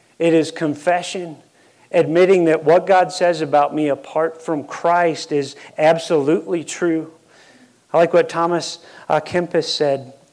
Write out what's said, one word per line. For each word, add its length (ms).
It 160
is 160
confession, 840
admitting 540
that 180
what 220
God 260
says 300
about 320
me 140
apart 560
from 200
Christ 680
is 240
absolutely 880
true. 480
I 60
like 160
what 160
Thomas 480
à 160
Kempis 380
said 500